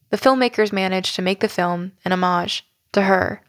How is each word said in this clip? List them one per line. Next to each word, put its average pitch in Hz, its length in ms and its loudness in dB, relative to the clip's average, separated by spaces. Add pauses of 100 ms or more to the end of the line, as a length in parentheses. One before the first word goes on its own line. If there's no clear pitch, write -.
The 214 80 -2
filmmakers 247 540 2
managed 190 440 -2
to 196 60 -4
make 185 200 -2
the 214 80 0
film 175 420 -4 (120)
an 185 100 0
homage 180 520 -2 (280)
to 202 100 2
her 190 460 0